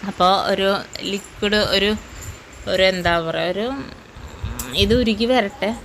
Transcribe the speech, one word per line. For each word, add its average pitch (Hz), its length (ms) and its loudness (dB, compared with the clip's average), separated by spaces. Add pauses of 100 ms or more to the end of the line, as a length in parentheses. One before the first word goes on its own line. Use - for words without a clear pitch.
(100)
അപ്പോൾ 185 220 4 (200)
ഒരു 196 180 2 (400)
ലിക്വിഡ്, 202 500 0 (140)
ഒരു, 196 160 4 (800)
ഒരു 185 100 2 (100)
എന്താ 175 220 2 (120)
പറയുക, 165 260 -2
ഒരു 202 140 -2 (1200)
ഇത് 208 160 4
ഉരുകി 226 320 2
വരട്ടെ 202 380 0 (140)